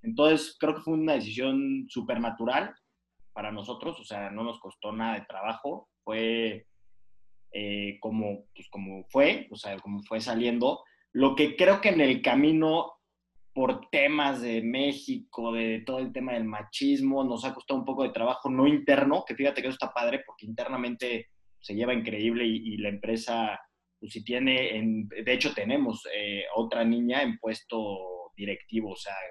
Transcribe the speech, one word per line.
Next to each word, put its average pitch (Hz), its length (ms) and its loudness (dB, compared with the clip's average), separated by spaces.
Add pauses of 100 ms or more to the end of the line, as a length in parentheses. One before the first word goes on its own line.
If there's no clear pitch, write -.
Entonces, 147 580 4
creo 156 160 2
que - 60 -12
fue 160 140 -2
una 156 180 2
decisión 135 720 0
súper 117 320 -4
natural 120 560 -2 (560)
para 107 200 -8
nosotros, 107 460 -8
o - 60 -20
sea, 101 260 -8
no 107 140 -8
nos 117 160 -8
costó 101 320 -12
nada 113 280 -4
de - 60 -14
trabajo, 113 640 -8 (140)
fue, 113 640 -2 (880)
eh, 101 480 -6
como, 110 520 -4
pues, - 160 -20
como 95 380 -12
fue, 156 440 2
o 101 40 -16
sea, 101 240 -10
como 101 240 -8
fue 110 160 -6
saliendo. 120 640 0 (300)
Lo 131 200 4
que 147 220 2
creo 190 240 6
que 214 100 4
en 165 120 4
el 131 200 4
camino, 156 680 4 (640)
por 127 360 0
temas 143 520 2
de 113 200 -2
México, 131 920 -2
de 113 320 -2
todo 131 140 -4
el 127 160 -4
tema 127 200 -4
del 113 100 -2
machismo, 135 800 0
nos 120 200 -2
ha 131 120 -4
costado 135 240 -4
un 113 60 -6
poco 131 180 0
de 110 80 0
trabajo 123 400 0
no 131 160 6
interno, 139 580 4
que - 80 -8
fíjate 139 280 0
que 131 60 -4
eso 131 140 -6
está 139 100 -6
padre, 120 360 0
porque - 180 -20
internamente 123 840 -4 (300)
se - 140 -10
lleva 120 220 0
increíble 113 500 0
y, 110 280 -2
y 104 40 -6
la 104 120 -2
empresa, 113 680 -2 (400)
pues, 107 140 -14
sí 110 100 -10
tiene, 127 540 0
en, 110 300 0
de 113 260 -2
hecho, 131 220 0
tenemos, 117 480 0 (100)
eh, 104 300 -4 (120)
otra 113 300 0
niña 120 380 2
en 113 160 -2
puesto 98 960 -6
directivo, 101 560 -6
o 92 40 -10
sea 98 200 -10 (160)